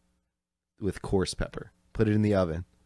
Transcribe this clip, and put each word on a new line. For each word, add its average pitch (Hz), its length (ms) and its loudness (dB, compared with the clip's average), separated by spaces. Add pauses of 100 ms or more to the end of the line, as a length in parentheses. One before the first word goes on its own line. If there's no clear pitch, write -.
(800)
with 98 220 -4
coarse 92 320 -2
pepper, - 380 -8 (220)
put 110 140 2
it 107 60 2
in 107 80 4
the 104 140 4
oven 87 300 0 (200)